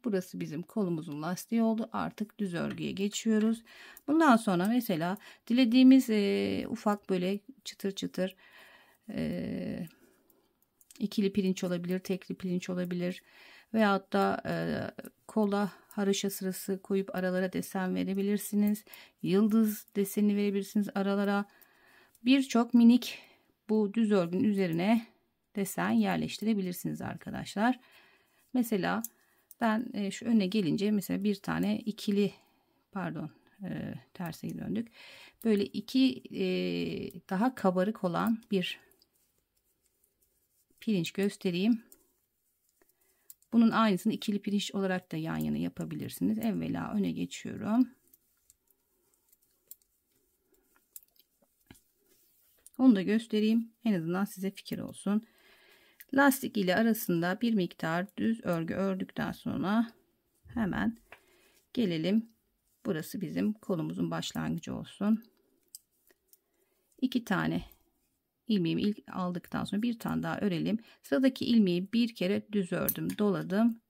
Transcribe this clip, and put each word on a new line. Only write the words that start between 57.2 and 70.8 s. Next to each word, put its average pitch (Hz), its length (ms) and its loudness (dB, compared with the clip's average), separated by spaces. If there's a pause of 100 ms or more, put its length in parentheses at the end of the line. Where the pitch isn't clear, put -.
bir 233 140 2
miktar 175 640 -2
düz 220 280 -2
örgü 165 300 -2
ördükten 190 580 -4
sonra 220 600 -2 (540)
hemen 220 500 -2 (800)
gelelim. 190 540 0 (580)
Burası 170 340 -4
bizim 175 320 -2
kolumuzun 165 580 -4
başlangıcı 160 640 -6
olsun. 220 500 -2 (1800)
İki 254 240 0
tane 165 400 0 (800)
ilmeğimi 170 360 0
ilk 208 160 0 (140)
aldıktan 180 520 -6
sonra 208 180 -4
bir 233 160 -2
tane 165 240 -4
daha 165 180 -4
örelim. 180 380 0 (240)